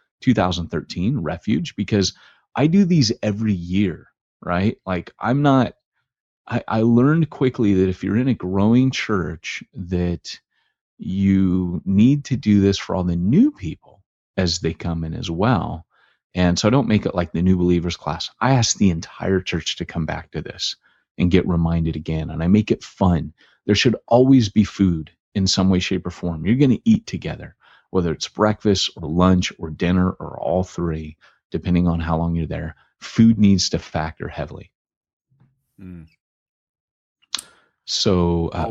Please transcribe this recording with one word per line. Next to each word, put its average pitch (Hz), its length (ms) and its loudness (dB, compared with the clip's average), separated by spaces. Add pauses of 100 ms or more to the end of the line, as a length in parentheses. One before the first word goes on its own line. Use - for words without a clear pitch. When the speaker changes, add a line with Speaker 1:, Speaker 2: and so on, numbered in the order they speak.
(220)
Speaker 1:
two 127 120 2
thousand 90 360 -2
thirteen, 95 500 -4
Refuge, 110 580 -4
because 104 360 0 (420)
I 139 120 2
do 196 180 4
these 147 280 2 (100)
every 107 300 -2
year, 90 540 -2 (340)
right? 92 360 -2 (100)
Like, 90 320 -6
I'm 131 240 0
not, 135 320 4 (720)
I, - 200 -4
I 113 140 0
learned 131 500 4
quickly 120 440 0
that 95 140 4
if 90 140 -6
you're 98 140 0
in 131 120 0
a 120 60 0
growing 104 560 2
church, 82 720 -6 (100)
that 87 680 -4 (600)
you 92 840 0
need 117 420 4
to 123 100 -2
do 101 240 4
this 98 180 2
for - 160 -6
all 92 100 -2
the 87 120 0
new 147 340 4
people - 520 -14 (340)
as 87 240 -2
they 80 120 -2
come 82 320 -6
in 80 100 -8
as 85 160 -8
well. 82 560 -2 (480)
And 90 240 2
so 107 100 2
I - 20 4
don't 135 180 2
make 107 180 2
it - 80 -4
like 87 180 -2
the 85 100 -2
new 92 140 4
believers 87 400 0
class. - 340 -8 (100)
I 127 120 2
ask 120 240 0
the 98 140 4
entire 90 500 -4
church - 360 -6
to 87 80 -6
come 80 220 -6
back 78 260 -10
to 78 100 -8
this - 340 -10 (420)
and 90 120 2
get 92 160 2
reminded 82 500 0
again. 78 340 -6
And 80 120 -6
I 85 60 0
make 104 220 4
it - 120 -2
fun. 85 500 -2 (340)
There 107 80 2
should 110 220 2 (100)
always 127 420 4
be 104 160 2
food 87 460 -2 (240)
in 95 120 0
some 95 240 2
way, 90 80 4
shape, 90 280 -4
or 87 40 -8
form. 82 340 -8
You're 110 120 2
gonna 131 280 4
eat 110 220 2
together, 78 480 -10 (360)
whether 87 220 -2
it's - 160 -10
breakfast 104 680 0
or 78 120 -10
lunch 90 500 2
or 80 120 -8
dinner 90 400 0
or 73 300 -14
all 90 240 -2
three, 80 520 -8 (340)
depending 87 360 0
on 82 140 0
how 80 160 -2
long 85 180 -2
you're 80 120 -4
there. 78 280 -8 (260)
Food 113 380 2
needs 98 320 4
to - 80 -4
factor - 500 -8
heavily. - 420 -12 (1080)
Speaker 2:
Mm. 87 260 -18 (1800)
Speaker 1:
So, 87 640 0
uh, - 220 -6